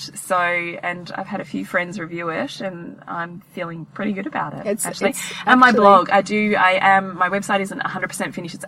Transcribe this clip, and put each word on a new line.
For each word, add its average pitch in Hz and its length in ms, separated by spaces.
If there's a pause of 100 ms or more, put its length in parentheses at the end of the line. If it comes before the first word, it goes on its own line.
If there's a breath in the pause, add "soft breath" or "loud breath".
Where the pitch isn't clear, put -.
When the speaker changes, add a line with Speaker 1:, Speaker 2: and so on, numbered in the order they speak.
(140)
Speaker 1:
So, - 220
and 175 800
I've 190 100
had 196 140
a - 40
few 196 200
friends 175 340
review 170 300
it, 208 320
and 175 480
I'm 175 320 (140)
feeling 165 320
pretty 208 260
good 190 160
about 156 260
it, - 100
Speaker 2:
It's, 208 220
Speaker 1:
actually. - 240
Speaker 2:
it's - 220 (140)
Speaker 1:
And 254 120
my 254 120
Speaker 2:
actually 220 100
Speaker 1:
blog, 196 300
I 196 120
do, 208 320
I 185 260
am, 190 380
my 180 100
website 202 320
isn't 196 200
a - 80
hundred 185 200
percent - 280
finished. 170 180
It's - 140